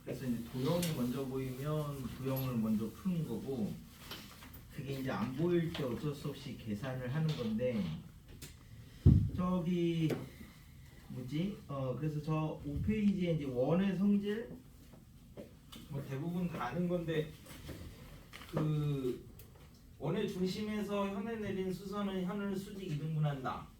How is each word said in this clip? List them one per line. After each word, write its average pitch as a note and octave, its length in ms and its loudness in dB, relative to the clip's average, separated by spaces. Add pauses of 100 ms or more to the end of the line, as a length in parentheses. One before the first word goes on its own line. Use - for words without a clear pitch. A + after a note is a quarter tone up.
그래서 B2+ 220 -6
이제 A#2 260 0
도형이 D#3 440 2
먼저 C3 280 0
보이면 C3+ 800 -2 (120)
도형을 C3 400 0
먼저 A2 320 4
푸는 E3 360 0
거고, A2 480 -2 (1000)
그게 C3+ 240 -4
이제 C3 100 -2
안 A2 240 0
보일 E3+ 380 4
때 D3+ 100 -2
어쩔 C3+ 320 -2
수 - 140 -6
없이 B2 300 -8
계산을 B2+ 560 -4
하는 D#3 240 2
건데, A3 440 2 (1500)
저기 E3+ 760 4 (1000)
뭐지? C#3 480 -2 (120)
어, C3 300 -2
그래서 D3+ 240 0
저 D#3 440 0
오 D3 160 -2
페이지에 G3 500 4
이제 D3+ 140 2
원의 E3 500 4
성질, G3+ 540 2 (1400)
뭐 C#3 180 -4
대부분 E3+ 440 -2
다 F3+ 160 -4
아는 F3 200 0
건데, E3 460 0 (1200)
그 D3 720 2 (720)
원의 F#3+ 320 2
중심에서 G3+ 840 0
현에 A3+ 220 -2
내린 F#3 360 -2
수선은 F#3+ 520 0
현을 G3+ 300 0
수직 - 380 -4
이등분한다. C#3+ 720 0 (140)